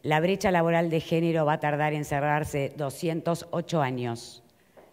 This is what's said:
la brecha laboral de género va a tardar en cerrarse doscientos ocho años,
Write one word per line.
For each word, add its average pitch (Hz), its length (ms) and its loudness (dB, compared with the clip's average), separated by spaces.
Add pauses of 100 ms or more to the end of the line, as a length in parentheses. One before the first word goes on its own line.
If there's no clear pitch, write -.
la 151 160 4
brecha 190 320 2
laboral 170 380 4
de 160 100 0
género 165 440 0
va 147 100 2
a 156 40 -2
tardar 147 340 0
en 151 120 -4
cerrarse 147 720 0
doscientos 160 720 -4
ocho 165 320 0
años, 123 640 -4 (480)